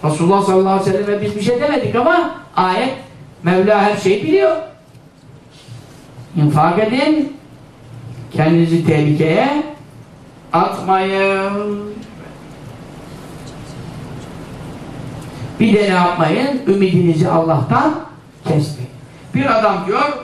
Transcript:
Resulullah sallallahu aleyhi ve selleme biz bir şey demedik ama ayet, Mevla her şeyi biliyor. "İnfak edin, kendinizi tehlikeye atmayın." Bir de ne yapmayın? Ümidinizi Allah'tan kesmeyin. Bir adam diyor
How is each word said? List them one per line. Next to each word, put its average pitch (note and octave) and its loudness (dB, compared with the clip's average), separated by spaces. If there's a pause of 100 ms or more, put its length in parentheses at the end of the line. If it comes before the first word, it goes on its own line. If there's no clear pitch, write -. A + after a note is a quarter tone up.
Resulullah F3 2
sallallahu F#3+ 2
aleyhi G3 0
ve G#3 0
selleme G3+ -2
biz G#3 -4
bir G#3 -4
şey A#3+ 0
demedik B3 0
ama E4 2 (240)
ayet, F#3 0 (500)
Mevla F#3+ 4
her G#3 2
şeyi F#3 2
biliyor. D#4+ 4 (1800)
"İnfak D#3 4
edin, C#4 0 (960)
kendinizi E3 2
tehlikeye D#3+ 2 (920)
atmayın." G3 0 (3750)
Bir A3 6
de G#3 6
ne G3 2
yapmayın? F#3+ 2
Ümidinizi F3+ 4
Allah'tan E3 2 (540)
kesmeyin. - -2 (440)
Bir B3+ 2
adam G#3+ 2 (100)
diyor A#3+ 0 (220)